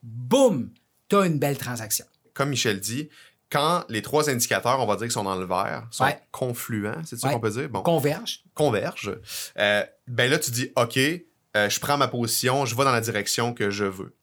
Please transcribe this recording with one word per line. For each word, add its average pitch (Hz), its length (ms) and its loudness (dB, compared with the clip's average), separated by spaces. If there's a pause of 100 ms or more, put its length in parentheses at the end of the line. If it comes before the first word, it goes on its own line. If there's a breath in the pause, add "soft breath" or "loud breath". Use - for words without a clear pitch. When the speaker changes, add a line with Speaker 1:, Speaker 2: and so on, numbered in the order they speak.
Speaker 1:
boum, 123 680 2 (380)
t'as 202 160 4
une 165 140 2
belle 143 180 0
transaction. - 480 -6 (300)
Speaker 2:
Comme 139 160 0
Michel 120 280 0
dit, 117 300 -6 (420 soft breath)
quand 156 380 2
les 110 140 -2
trois 151 260 2
indicateurs, 120 520 2
on 117 60 2
va 104 100 2
dire 113 100 -4
qu'ils 120 60 -4
sont 107 120 -4
dans 95 100 -2
le 92 120 -4
vert, 92 440 -2
sont - 140 -2
Speaker 1:
Ouais. 139 160 0 (100)
Speaker 2:
confluents, 120 720 -4
c'est 123 140 -12
ça 131 100 -2
Speaker 1:
Ouais. 143 40 0
Speaker 2:
qu'on 120 80 -2
peut 110 100 0
dire ? 131 180 -6
Bon. 104 140 -4
Speaker 1:
Convergent. 160 600 0 (120)
Speaker 2:
Convergent. 117 600 0 (420 loud breath)
Euh, 104 260 4 (220)
ben 123 240 2
là, 160 80 4
tu - 120 -2
dis, « 123 260 -4
OK, 120 220 2
euh, 156 240 0 (320)
je 104 260 2
prends 143 160 2
ma 139 100 4
position, 123 600 0
je 117 100 -4
vais 135 80 4
dans 135 80 4
la 117 80 4
direction 110 540 -2
que 101 160 0
je 101 140 -2
veux. » 95 380 -6